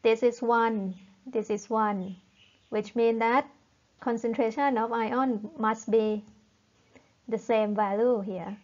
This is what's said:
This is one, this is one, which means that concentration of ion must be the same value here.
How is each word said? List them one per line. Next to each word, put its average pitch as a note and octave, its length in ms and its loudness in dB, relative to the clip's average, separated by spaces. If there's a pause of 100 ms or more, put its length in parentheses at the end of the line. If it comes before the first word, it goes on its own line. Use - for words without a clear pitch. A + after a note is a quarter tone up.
This A3+ 220 4
is A#3+ 180 2
one, A3+ 540 0 (300)
this A#3 240 -4
is G#3 200 -4
one, G#3 460 -2 (540)
which G#3 260 -4
means A3+ 240 2
that A#3+ 260 2 (540)
concentration A#3 800 0
of A#3 160 -2
ion A#3 640 -2
must A3 340 -2
be G#3+ 320 2 (1040)
the A#3 100 -4
same A3 380 0
value G#3+ 460 2
here. F#3 420 -8